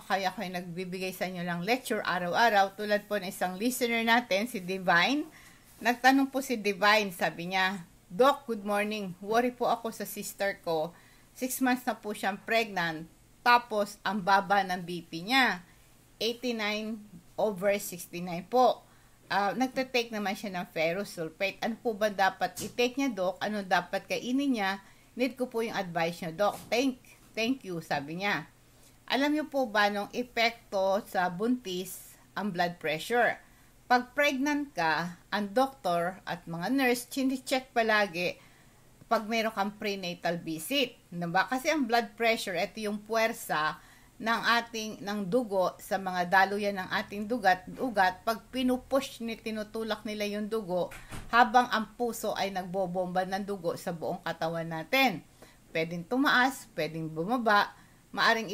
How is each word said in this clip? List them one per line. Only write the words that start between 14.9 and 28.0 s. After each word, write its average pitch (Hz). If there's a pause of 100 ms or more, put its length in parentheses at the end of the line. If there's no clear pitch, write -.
P 165
niya, 220 (560)
eighty-nine 220 (400)
over 202
sixty-nine 175
po. 247 (400)
Ah, 190
nagte-take 254
naman 208
siya 202
ng 180
ferrous 170
sulfate. 180
Ano 220
po 226
ba 208
dapat 190
i-take 247
niya, 277
Doc? 185
Ano 208
dapat 185
kainin 247
niya? 196 (320)
Need 240
ko 247
po 226
yung 220
advice 170
niyo, 160
Doc. 202
Thank, 254 (320)
thank 233
you," 175
sabi 156